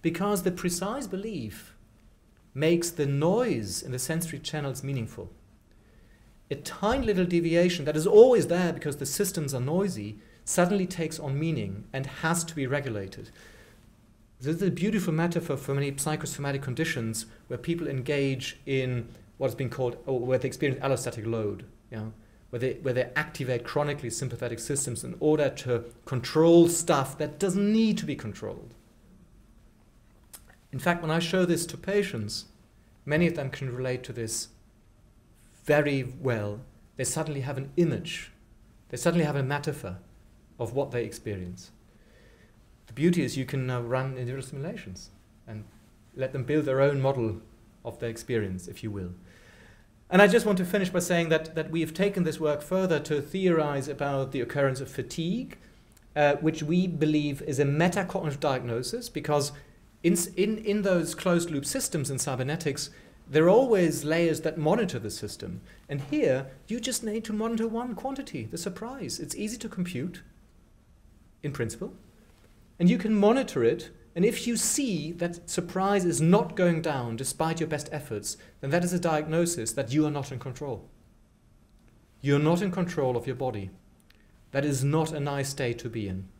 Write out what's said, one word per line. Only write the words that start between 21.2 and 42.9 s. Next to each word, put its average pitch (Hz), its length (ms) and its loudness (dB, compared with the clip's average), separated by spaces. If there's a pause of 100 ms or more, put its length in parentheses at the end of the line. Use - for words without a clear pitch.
load, 107 380 -2 (260)
yeah? 110 180 -8 (420)
Where 123 100 -8
they, 127 220 -2
where 131 120 -2
they 123 220 0
activate 131 480 -4
chronically 143 460 -2
sympathetic 120 500 -6
systems 131 460 -4
in 120 160 -8
order 151 280 4
to 123 360 -2 (180)
control 165 640 8
stuff 147 500 0
that 147 220 -6
doesn't 202 320 2
need 220 280 4
to - 60 -6
be 147 120 -4
controlled. - 560 -10 (2000)
In 131 60 -6
fact, 170 220 0
when 156 100 -2
I 165 80 4
show 180 260 2
this 170 220 2
to - 100 -10
patients, 185 680 -2 (580)
many 156 200 4
of 170 100 2
them 135 160 -4
can 131 220 -6
relate 127 300 -4
to - 80 -12
this 113 380 -6 (1120)
very 143 400 4 (160)
well. 110 400 -2 (380)
They 131 80 -2
suddenly 151 360 -4
have 135 160 -6
an 139 200 -8
image. 139 560 0 (560)
They 123 80 -8
suddenly 170 280 2
have 143 120 0
a 139 60 0
metaphor 139 560 -4 (600)
of 113 140 -6
what 131 180 -2
they 120 140 -2
experience. 92 640 -10 (1160)
The 110 60 -20